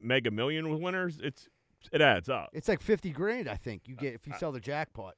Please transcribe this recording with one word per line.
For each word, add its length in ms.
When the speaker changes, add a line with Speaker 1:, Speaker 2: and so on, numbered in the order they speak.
Speaker 1:
Mega 300
Million 400
with 100
winners, 400
it's, 260
it 80
adds 300
up. 240
Speaker 2:
It's 160
like 100
fifty 300
grand, 400
I 60
think 320
you 80
get 180
if 140
you 80
Speaker 1:
I, 20
Speaker 2:
sell 160
the 80
jackpot. 560